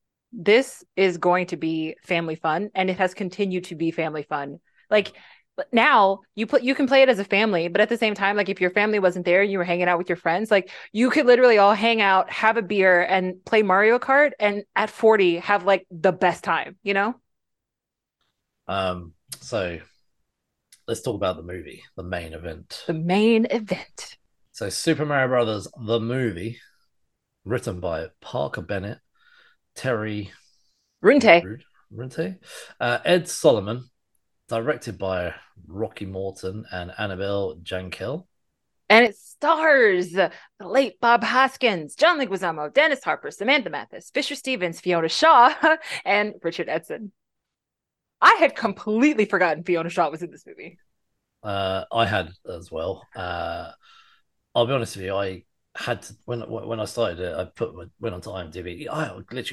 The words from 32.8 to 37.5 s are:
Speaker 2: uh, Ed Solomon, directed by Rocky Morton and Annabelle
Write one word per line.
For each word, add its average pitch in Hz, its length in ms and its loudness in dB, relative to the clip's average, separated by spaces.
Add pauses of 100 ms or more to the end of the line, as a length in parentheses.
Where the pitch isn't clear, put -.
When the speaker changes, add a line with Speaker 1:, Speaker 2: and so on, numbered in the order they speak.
Speaker 2:
uh, 120 240 0
Ed 175 240 2
Solomon, 120 600 2 (600)
directed 113 500 -6
by 90 360 -4 (320)
Rocky 101 400 -10
Morton 95 640 -10
and 90 260 -10
Annabelle 98 640 -4